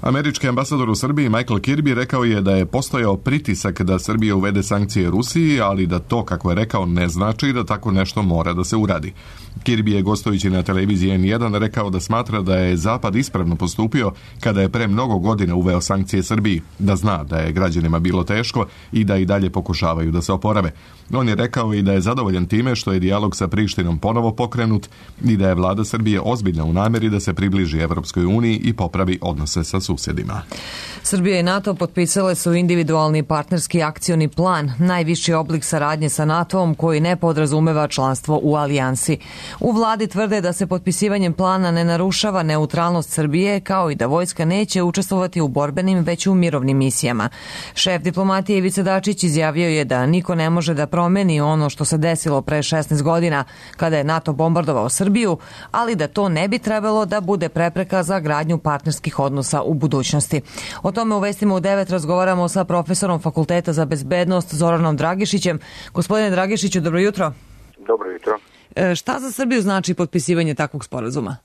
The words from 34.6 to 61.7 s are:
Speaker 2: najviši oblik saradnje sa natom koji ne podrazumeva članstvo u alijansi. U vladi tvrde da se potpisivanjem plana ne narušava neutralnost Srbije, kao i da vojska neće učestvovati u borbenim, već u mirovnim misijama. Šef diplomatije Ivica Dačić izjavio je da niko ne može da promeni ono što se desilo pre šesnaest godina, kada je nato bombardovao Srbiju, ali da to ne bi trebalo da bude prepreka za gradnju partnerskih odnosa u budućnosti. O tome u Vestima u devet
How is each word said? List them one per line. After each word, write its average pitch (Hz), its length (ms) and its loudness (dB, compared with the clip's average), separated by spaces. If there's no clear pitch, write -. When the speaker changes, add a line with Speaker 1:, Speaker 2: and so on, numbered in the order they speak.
Speaker 2:
najviši 170 540 2
oblik 160 300 0
saradnje 151 460 0
sa 151 160 -2
natom 165 500 0
koji 160 240 0
ne 170 160 2
podrazumeva 156 720 2
članstvo 135 560 0
u 151 120 4
alijansi. 143 600 0
U 247 120 0
vladi 220 360 2
tvrde 208 340 0
da 175 120 0
se 185 140 -2
potpisivanjem 185 680 0
plana 185 380 2
ne 170 140 2
narušava 180 580 0
neutralnost 156 680 0
Srbije, 180 520 0
kao 190 300 0
i 139 40 -4
da 117 100 -2
vojska 160 400 0
neće 185 380 0
učestvovati 185 580 0
u 151 60 2
borbenim, 147 560 0
već 170 240 -2
u 196 60 4
mirovnim 147 440 2
misijama. 120 520 0
Šef 180 280 0
diplomatije 190 560 0
Ivica 185 260 0
Dačić 190 400 0
izjavio 160 460 2
je 156 160 0
da 127 200 0
niko 175 300 2
ne 160 140 0
može 165 240 0
da 147 140 -2
promeni 175 540 2
ono 151 280 2
što 143 160 -4
se 160 120 0
desilo 156 440 0
pre 151 220 -2
šesnaest 151 400 0
godina, 165 400 2
kada 160 200 0
je 143 60 0
nato 160 300 0
bombardovao 156 560 2
Srbiju, 196 480 2
ali 233 240 0
da 156 120 -2
to 202 220 0
ne 165 180 0
bi 233 120 0
trebalo 214 460 0
da 202 160 -2
bude 175 280 0
prepreka 175 540 0
za 185 160 -2
gradnju 156 380 0
partnerskih 151 640 -4
odnosa 139 420 0
u 156 120 0
budućnosti. 139 680 0
O 190 80 0
tome 220 240 0
u 202 40 0
Vestima 202 360 0
u 185 40 0
devet 196 300 0